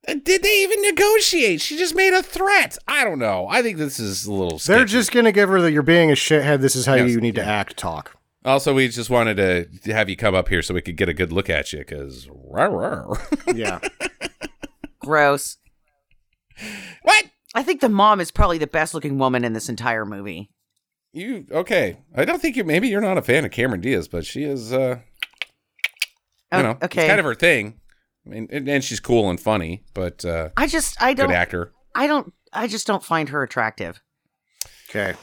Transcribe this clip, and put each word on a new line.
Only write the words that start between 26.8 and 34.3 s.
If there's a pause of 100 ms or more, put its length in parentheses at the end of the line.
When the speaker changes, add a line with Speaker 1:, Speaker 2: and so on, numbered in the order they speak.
Speaker 3:
okay.
Speaker 1:
it's
kind
of
her
thing. (460)
I
mean,
and,
and
she's
cool
and
funny, (100)
but,
uh,
Speaker 3:
I
just,
I
don't,
Speaker 1:
good
actor. (200)
Speaker 3:
I
don't, (180)
I
just
don't
find
her
attractive. (880)